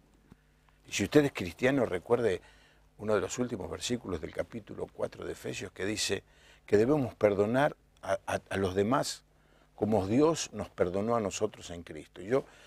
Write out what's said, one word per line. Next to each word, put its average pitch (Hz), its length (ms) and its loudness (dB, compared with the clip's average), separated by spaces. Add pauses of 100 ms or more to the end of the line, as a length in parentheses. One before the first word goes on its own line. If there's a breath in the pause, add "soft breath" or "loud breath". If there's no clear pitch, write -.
(880 soft breath)
Y - 40 -14
si - 140 -2
usted 143 200 6
es 135 80 -4
cristiano, 117 520 0
recuerde 95 560 0 (580 loud breath)
uno 107 160 0
de 95 60 2
los 92 180 -6
últimos 110 320 -4
versículos 92 500 -6
del - 120 -10
capítulo 98 540 -8
cuatro - 380 -8
de 87 80 -6
Efesios 120 380 -10
que 92 140 -6
dice 104 380 -2 (420 loud breath)
que 104 120 4
debemos 123 380 4
perdonar 110 600 2 (280)
a, 98 240 -2
a, 95 120 -2 (100)
a 98 80 -4
los 95 180 0
demás 123 480 0 (520 soft breath)
como 104 320 2
Dios 147 460 2
nos 104 160 -6
perdonó 101 460 0
a 117 40 2
nosotros 104 520 -4
en 85 120 -12
Cristo. - 380 -16
Y 95 60 -12
yo 131 180 2 (220 loud breath)